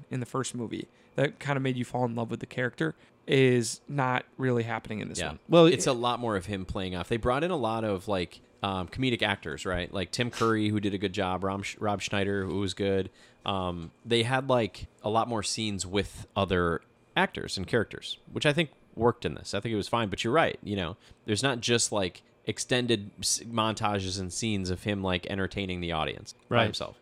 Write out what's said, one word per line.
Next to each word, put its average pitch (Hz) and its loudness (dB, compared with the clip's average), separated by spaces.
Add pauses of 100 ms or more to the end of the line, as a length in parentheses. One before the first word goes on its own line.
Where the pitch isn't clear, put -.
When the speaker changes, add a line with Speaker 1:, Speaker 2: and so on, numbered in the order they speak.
Speaker 1:
in 127 -4
the 120 -6
first - -4
movie 104 -6 (280)
that 139 0
kinda 139 -2
made 131 0
you 123 -2
fall 127 -2
in 117 -2
love 117 -4
with 117 -4
the - -10
character 131 -4 (320)
is 123 6
not 127 0 (120)
really 123 2
happening 113 -6
in 101 -6
this - -6
Speaker 2:
Yeah. 80 -2
Speaker 1:
one. 73 -10 (100)
Speaker 3:
Well, 165 10
Speaker 2:
It's 147 6
Speaker 3:
it - 4
Speaker 2:
a 135 4
lot 120 0
more 113 0
of 90 -4
him 98 -4
playing 92 -4
off. 85 -4
They 117 0
brought 123 0
in 180 0
a 175 -2
lot 113 0
of, 98 -2
like, 92 -2 (240)
um, 95 -2
comedic 127 0
actors, 98 -2
right? 90 -4
Like 92 -4
Tim 123 -2
Curry, 110 2
who 107 2
did 101 0
a 101 0
good 95 -2
job, 92 -2
Rob 98 -2
Sch-, - -10
Rob 101 -2
Schneider, 101 -2
who 92 -2
was 95 0
good. 98 2 (360)
Um, 90 -2 (140)
they 117 4
had, 131 0
like, 120 0 (160)
a 107 0
lot 110 2
more 110 -2
scenes 101 -4
with 95 -2 (100)
other 87 2 (340)
actors - 0
and 92 -6
characters, - -2 (140)
which - -2
I 147 4
think 156 2 (260)
worked 117 2
in 80 -4
this. - -10
I 98 -2
think 113 -4
it 107 2
was 95 -2
fine, 117 0
but 95 -4
you're 117 0
right. 151 2
You 101 -4
know, 85 -4 (280)
there's 104 0
not 131 2
just, 117 2
like, 98 -2 (240)
extended 117 0
s-, - 0
montages 107 0
and 92 -4
scenes 101 -2
of 90 -4
him, 101 0
like, 92 0
entertaining 95 -2
the 85 -2
audience 78 -2 (160)
by 120 2
Speaker 3:
Right. 113 6
Speaker 2:
himself. - -4